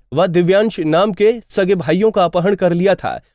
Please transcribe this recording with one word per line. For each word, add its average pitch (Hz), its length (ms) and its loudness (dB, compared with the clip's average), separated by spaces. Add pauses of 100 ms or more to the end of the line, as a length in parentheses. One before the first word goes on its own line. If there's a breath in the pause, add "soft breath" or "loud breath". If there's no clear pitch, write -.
(140)
व 175 140 0
दिव्यांश 185 520 0
नाम 175 340 0
के 214 360 0
सगे 196 260 0
भाइयों 185 360 0
का 190 140 2
अपहरण 180 300 0
कर 180 180 0
लिया 180 220 0
था 60 260 -8 (140)